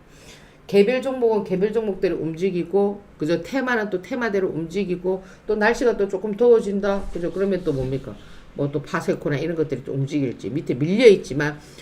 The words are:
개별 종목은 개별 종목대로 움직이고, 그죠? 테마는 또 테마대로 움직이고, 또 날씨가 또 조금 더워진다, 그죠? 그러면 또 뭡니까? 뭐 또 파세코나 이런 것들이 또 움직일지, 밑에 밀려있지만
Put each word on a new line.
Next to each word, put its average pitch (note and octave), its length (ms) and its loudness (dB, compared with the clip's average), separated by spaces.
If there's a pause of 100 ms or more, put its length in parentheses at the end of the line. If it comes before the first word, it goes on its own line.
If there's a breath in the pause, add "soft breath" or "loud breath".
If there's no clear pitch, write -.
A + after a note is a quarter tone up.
(680 loud breath)
개별 G#3 340 4
종목은 A#3 420 2
개별 F#3+ 300 0
종목대로 G3 440 0
움직이고, F3+ 840 -2 (160)
그죠? E3+ 240 0
테마는 B3 480 -2
또 F#3 120 -4
테마대로 G3+ 460 -2
움직이고, F3 760 -4 (220 loud breath)
또 G#3+ 100 0
날씨가 A3+ 420 2
또 G3+ 100 0
조금 G3+ 300 -4
더워진다, G3+ 720 4
그죠? E3+ 200 -4
그러면 F#3+ 320 -2
또 D#3 100 0
뭡니까? C3 420 -4 (380 loud breath)
뭐 C#3+ 180 -2
또 D3 100 -4
파세코나 D3+ 560 -2
이런 D#3+ 180 -4
것들이 D3 280 -2
또 - 100 -8
움직일지, C3+ 560 -2
밑에 D3 260 -4
밀려있지만 D3+ 840 4 (220 loud breath)